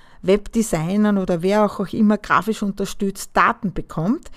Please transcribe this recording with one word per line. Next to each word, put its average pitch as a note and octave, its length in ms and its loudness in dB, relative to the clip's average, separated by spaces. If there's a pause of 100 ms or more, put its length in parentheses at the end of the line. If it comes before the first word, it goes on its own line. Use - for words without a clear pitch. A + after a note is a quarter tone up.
(220)
Webdesignern G3+ 960 2
oder F3+ 240 0
wer G#3 240 2
auch, G3+ 160 -2
auch F3+ 100 -6
immer G#3 260 2
grafisch G3+ 460 0
unterstützt, G3 720 -4
Daten F#3+ 400 0
bekommt. F#3 640 -4